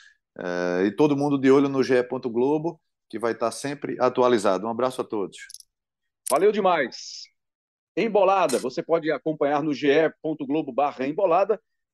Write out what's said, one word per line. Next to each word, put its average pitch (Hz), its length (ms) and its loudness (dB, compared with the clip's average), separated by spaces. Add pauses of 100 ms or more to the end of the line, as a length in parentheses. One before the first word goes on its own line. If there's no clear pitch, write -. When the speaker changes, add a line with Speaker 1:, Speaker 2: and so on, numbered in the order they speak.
(400)
Speaker 1:
É, 90 460 -2
e 104 60 0
todo 143 240 2
mundo 143 240 0
de 131 100 4
olho 139 200 6
no 135 120 0
G 123 140 2
E 120 80 2
ponto 127 260 -8
Globo, 151 500 -2 (300)
que 110 80 -10
vai 113 160 -2
tá 113 180 -2
sempre - 480 -8
atualizado. 117 680 2
Um - 20 -2
abraço 123 320 -2
a - 20 -6
todos. 98 340 -6 (920)
Speaker 2:
Valeu 180 220 4
demais. 180 720 -2 (720)
Embolada, 190 640 2
você 123 240 -6
pode 156 280 0
acompanhar 147 520 -2
no 151 100 -2
G 131 140 -4
E 151 340 4
ponto 156 240 -6
globo 147 260 -2
barra 131 360 -2
embolada 190 520 2 (340)